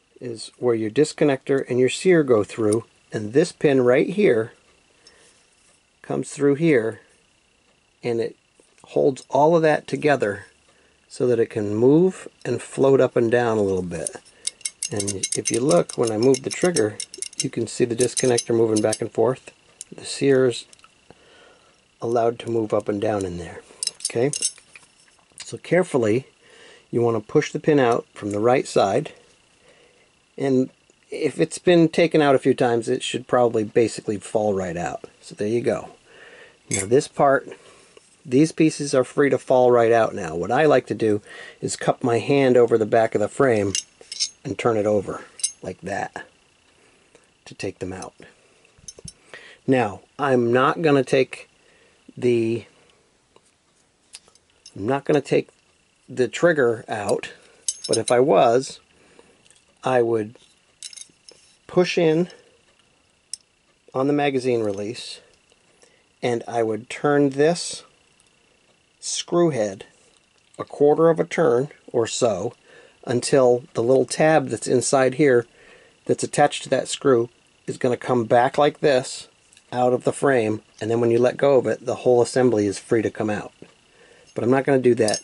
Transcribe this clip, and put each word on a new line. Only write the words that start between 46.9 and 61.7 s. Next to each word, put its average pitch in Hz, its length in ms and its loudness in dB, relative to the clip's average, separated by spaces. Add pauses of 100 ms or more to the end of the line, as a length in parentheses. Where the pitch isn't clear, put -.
to - 80 -20
take - 240 -10
them 92 140 -10
out. 92 220 -14 (1500)
Now, 113 360 0 (160)
I'm 127 340 0
not 139 300 2
gonna 143 220 2
take - 440 -2 (680)
the, 117 480 -2 (2000)
I'm 98 100 -10
not 131 180 -4
gonna 151 160 -2
take 143 280 -2 (600)
the 123 200 -4
trigger 123 580 0
out, 107 460 -6 (540)
but 131 100 0
if 110 140 -2
I 123 100 2
was, 135 600 2 (1040)
I 131 180 2
would 113 340 -4 (1300)
push 180 320 0